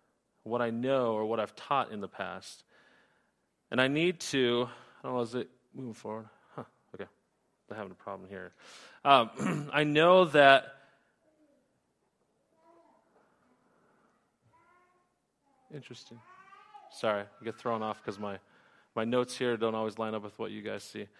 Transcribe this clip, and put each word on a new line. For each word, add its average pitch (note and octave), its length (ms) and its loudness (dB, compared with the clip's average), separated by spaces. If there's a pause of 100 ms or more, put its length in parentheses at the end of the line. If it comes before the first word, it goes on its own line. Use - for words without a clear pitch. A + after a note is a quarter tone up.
(440)
what A#2 180 -4
I A#2 80 0
know A#2+ 440 0
or A2 120 -2
what A2+ 140 -2
I've G#2 160 -4
taught - 360 -4
in G#2 100 -10
the F#2+ 60 -8
past. - 560 -12 (1080)
And B2 100 -2
I C3 80 4
need E3 320 0
to, A#2+ 480 0 (340)
I C3+ 60 -10
don't B2+ 80 -6
know, B2 60 -2
is A2+ 140 -6
it A#2+ 140 -6 (240)
moving B2+ 200 -12
forward? G#2+ 340 -12 (280)
Huh, A#2+ 80 -12 (320)
okay. G2 100 -12 (640)
They're G#2 100 -12
having G2 140 -10
a F#2 40 -18
problem F#2+ 340 -12
here. F#2 220 -12 (540)
Um, D3 640 4
<clears throat> - 40 -12
I D3 100 4
know E3+ 420 6
that, C#3+ 500 8 (4000)
interesting. A#2+ 460 -20 (720)
Sorry, G#2 300 -2
I G2+ 240 -16
get A2 100 -10
thrown A#2 260 -4
off G#2+ 220 -6
'cause G#2 160 -10
my, G2+ 200 -8 (560)
my A2+ 100 -2
notes B2 320 0
here B2 180 0
don't A2 200 0
always A2 220 -4
line A2 160 -4
up G#2+ 100 -8
with G#2 140 -16
what G#2 140 -8
you G#2+ 100 -12
guys G#2 220 -10
see. G#2 240 -14 (120)